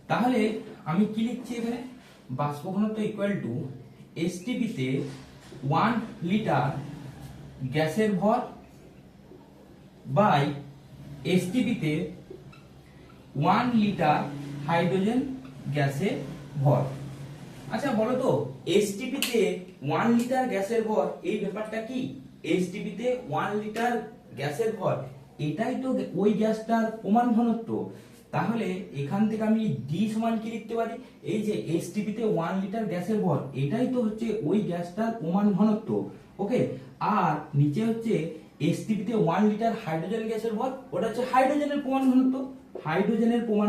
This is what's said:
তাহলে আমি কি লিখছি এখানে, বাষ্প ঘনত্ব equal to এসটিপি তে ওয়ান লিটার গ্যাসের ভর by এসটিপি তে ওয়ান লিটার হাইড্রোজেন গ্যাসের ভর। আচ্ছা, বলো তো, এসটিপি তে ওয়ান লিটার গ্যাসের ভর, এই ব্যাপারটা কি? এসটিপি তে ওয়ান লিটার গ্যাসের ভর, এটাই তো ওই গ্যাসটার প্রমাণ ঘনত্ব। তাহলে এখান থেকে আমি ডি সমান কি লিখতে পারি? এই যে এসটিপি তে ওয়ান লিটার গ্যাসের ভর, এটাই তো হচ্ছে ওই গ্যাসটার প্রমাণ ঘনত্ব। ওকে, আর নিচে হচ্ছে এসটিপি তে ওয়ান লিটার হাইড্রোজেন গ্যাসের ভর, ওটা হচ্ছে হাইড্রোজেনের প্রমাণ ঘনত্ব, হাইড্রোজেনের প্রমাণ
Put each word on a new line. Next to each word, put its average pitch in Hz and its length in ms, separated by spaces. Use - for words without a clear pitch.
তাহলে 233 300
আমি 190 140
কি 226 140
লিখছি - 300
এখানে, 233 220
বাষ্প 147 240
ঘনত্ব 214 240
equal 202 240
to 117 100
এসটিপি - 520
তে 131 120
ওয়ান 185 240
লিটার 202 360
গ্যাসের 208 360
ভর 220 180
by 196 260
এসটিপি 180 480
তে 151 100
ওয়ান 196 240
লিটার 160 360
হাইড্রোজেন 190 540
গ্যাসের 147 400
ভর। 131 200
আচ্ছা, 277 160
বলো 233 220
তো, 208 80
এসটিপি 254 440
তে 214 120
ওয়ান 190 200
লিটার 254 340
গ্যাসের 208 360
ভর, 196 160
এই 214 120
ব্যাপারটা 208 460
কি? 147 120
এসটিপি 185 440
তে 240 100
ওয়ান 202 200
লিটার 233 300
গ্যাসের 147 400
ভর, 156 160
এটাই 240 360
তো 262 60
ওই 214 100
গ্যাসটার 220 460
প্রমাণ 233 240
ঘনত্ব। 233 340
তাহলে 190 340
এখান 196 300
থেকে 220 200
আমি 220 120
ডি 170 120
সমান 226 300
কি - 120
লিখতে 226 260
পারি? 220 140
এই 214 140
যে 208 80
এসটিপি 208 420
তে 233 60
ওয়ান 170 280
লিটার 214 300
গ্যাসের 202 320
ভর, 147 140
এটাই 240 320
তো 247 120
হচ্ছে 214 200
ওই 196 100
গ্যাসটার 214 400
প্রমাণ 180 260
ঘনত্ব। 214 320
ওকে, 208 180
আর 156 180
নিচে 147 300
হচ্ছে 226 260
এসটিপি 190 400
তে 233 60
ওয়ান 170 260
লিটার 220 220
হাইড্রোজেন 185 480
গ্যাসের 220 280
ভর, 262 120
ওটা 185 140
হচ্ছে 247 220
হাইড্রোজেনের 285 540
প্রমাণ 269 260
ঘনত্ব, 262 240
হাইড্রোজেনের 226 640
প্রমাণ 208 200